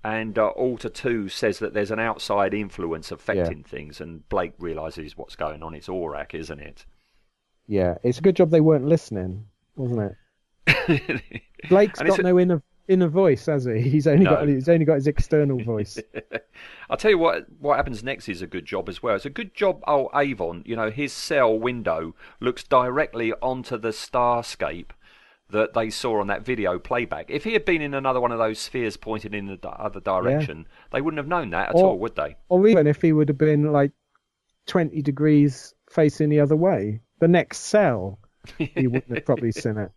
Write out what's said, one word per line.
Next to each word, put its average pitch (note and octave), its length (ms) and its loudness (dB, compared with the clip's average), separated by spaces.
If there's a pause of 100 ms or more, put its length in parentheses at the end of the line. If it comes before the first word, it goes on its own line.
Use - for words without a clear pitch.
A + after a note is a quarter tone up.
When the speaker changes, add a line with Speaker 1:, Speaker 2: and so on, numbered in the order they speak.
Speaker 1:
and, A2 340 -4
uh, G#2+ 120 2
Alta A#2+ 400 -4
two A#2 380 -4
says G2+ 300 -2
that G#2+ 160 -6
there's G#2 160 -2
an G#2+ 80 -4
outside G2+ 560 -2
influence F2+ 560 -6
affecting E2+ 480 -2
Speaker 2:
Yeah. D2 100 -20
Speaker 1:
things, D2 320 -14
and D#2+ 280 -14
Blake F2+ 300 -2
realises D#2+ 580 -10
what's - 200 -16
going D2+ 260 -8
on. D#2+ 120 -12
It's D2+ 140 -16
Aurak, D#2 460 -8
isn't D#2 260 -12
it? D2 260 -20 (800)
Speaker 2:
Yeah, F#2 380 0
it's B2 140 0
a - 40 -10
good F#3 140 4
job F3 140 4
they E3 100 6
weren't D3+ 260 4
listening, G#2 600 -2 (280)
wasn't A#2+ 380 -4
it? - 40 -18 (500)
Speaker 1:
<laughs> - 1000 -2
Speaker 2:
Blake's G3 300 4
Speaker 1:
And D#3 100 0
it's F#3+ 80 4
Speaker 2:
got G3+ 100 0
Speaker 1:
a - 20 2
Speaker 2:
no F3+ 100 6
inner, F3+ 240 2 (240)
inner F#3 220 4
voice, D#3+ 380 4
has C#3+ 180 0
he? A#2 160 -2
<laughs> B2+ 100 0
He's D3 160 2
only D#3+ 180 8
Speaker 1:
No. F#3 120 6
Speaker 2:
got, D#3 120 0
he's C3+ 200 0
only E3 160 6
got D#3 100 4
his C#3 140 0
external D3 560 2
voice. G#2+ 340 -4 (460)
Speaker 1:
<laughs> - 460 -20
I'll - 60 -2
tell G#3+ 140 2
you F#3+ 80 4
what, E3 280 0 (120)
what C#3+ 180 0
happens B2 280 -4
next C3 240 -8
is F2+ 140 -8
a F2+ 40 -10
good E2+ 200 -10
job F#2+ 220 -6
as F#2 140 -12
well. A2 140 0
It's F#2+ 100 -8
a C#3 40 -8
good G3+ 240 -10
job F#3+ 340 -2
old C#3 260 0
Avon, G2 500 -2
you A2+ 120 -6
know, A2 160 -2
his C3 200 -6
cell A2+ 460 0
window F2 560 -4 (260)
looks - 220 -4
directly B2+ 680 0 (100)
onto B2+ 340 -6
the A2+ 160 -6
starscape A#2 1000 -4 (580)
that G#2+ 240 0
they A2+ 160 -2
saw A2 300 -2
on G2+ 80 -4
that G2+ 160 -4
video G#2 340 -2
playback. G2+ 520 -6
If - 140 -6
he A3 80 -4
had G#3+ 120 0
been E3+ 180 0
in C#3+ 120 -6
another C3+ 260 0
one A#2+ 120 0
of A#2 60 -4
those A2 220 0
spheres A#2 360 -6
pointed G#2+ 380 -8
in G2+ 120 -8
the G2 100 -10
di-, - 120 -14
other G2+ 360 -10
Speaker 2:
Yeah. F#2+ 160 0
Speaker 1:
direction, F#2+ 460 -2 (260)
they B2+ 80 -2
wouldn't D#3 180 -4
have C#3+ 100 -8
known D#3+ 220 -2
that F2 200 -2
at - 60 -2
Speaker 2:
Or F#3 140 6
Speaker 1:
all, - 100 -4
would A2+ 160 -4
they? D2 200 -6 (120)
Speaker 2:
or F#3 200 4
even F3+ 180 6
if D3 160 2
he E3 100 4
would D3+ 160 4
have C#3+ 100 -2
been, D3+ 340 4
like, C#3+ 200 4 (720)
twenty D#3+ 360 0
degrees D3 680 2 (180)
facing D3+ 400 2
the D3+ 100 6
other C#3+ 160 4
way, A2 440 0 (200)
the E3 80 6
next E3+ 300 2
cell, A#2 600 0 (400)
he C3+ 300 -2
wouldn't B2 260 -4
have A2 100 -6
probably A#2+ 280 0
Speaker 1:
<laughs> - 0 -
Speaker 2:
seen G#2+ 260 -4
it. G2 180 -8